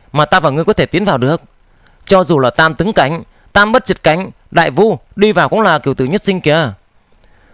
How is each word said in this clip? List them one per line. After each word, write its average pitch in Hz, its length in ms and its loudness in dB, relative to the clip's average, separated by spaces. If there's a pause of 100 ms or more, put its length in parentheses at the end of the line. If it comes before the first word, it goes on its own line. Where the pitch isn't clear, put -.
(120)
mà 147 120 0
ta 185 160 0
và 151 100 0
ngươi 151 140 -4
có 214 80 0
thể 156 140 0
tiến 185 180 -4
vào 165 140 0
được. 139 240 -2 (640)
Cho 185 200 2
dù 160 140 0
là 123 120 2
tam 160 240 0
tướng - 180 -4
cảnh, 160 300 -2 (300)
tam 208 200 0
bất 254 140 0
diệt - 160 -4
cảnh, 165 280 0 (200)
đại 160 200 0
vu 175 280 0 (180)
đi 208 160 2
vào 156 160 2
cũng 214 120 -2
là 175 180 2
cửu 135 160 -4
tử 131 100 -2
nhất 175 200 -4
sinh 185 160 -4
kìa. 151 320 0 (800)